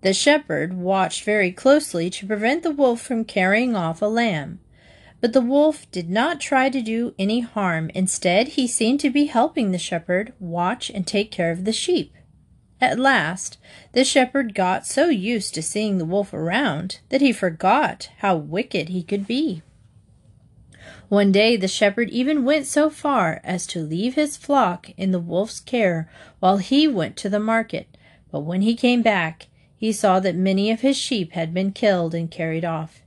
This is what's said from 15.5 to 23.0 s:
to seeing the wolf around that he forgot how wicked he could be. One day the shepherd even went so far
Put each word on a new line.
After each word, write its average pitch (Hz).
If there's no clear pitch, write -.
to 160
seeing 208
the 165
wolf 196
around 180
that 269
he 277
forgot 196
how 196
wicked 160
he 185
could 202
be. 233
One 202
day 220
the 190
shepherd 202
even 254
went 285
so 302
far 240